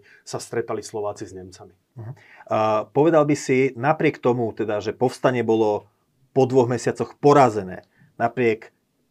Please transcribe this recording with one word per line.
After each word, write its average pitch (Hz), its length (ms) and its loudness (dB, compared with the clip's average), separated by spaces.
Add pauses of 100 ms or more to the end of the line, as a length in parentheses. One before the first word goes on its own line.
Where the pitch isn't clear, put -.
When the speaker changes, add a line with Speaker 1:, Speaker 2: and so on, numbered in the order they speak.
(220)
Speaker 1:
sa - 160 -12
stretali - 480 -8
Slováci 104 400 -8
s 95 80 -18
Nemcami. 95 400 -20 (240)
Speaker 2:
Mhm. 117 160 -14 (340)
A 110 100 -2 (300)
povedal 151 380 4
by 147 100 2
si, 131 400 0
napriek 151 400 0
tomu 120 380 0
teda, 107 260 -4
že 104 120 -4
povstanie 127 520 -2
bolo 110 480 0 (400)
po 131 160 2
dvoch 123 200 4
mesiacoch 123 520 -4
porazené, 113 640 2 (320)
napriek 117 560 -2 (400)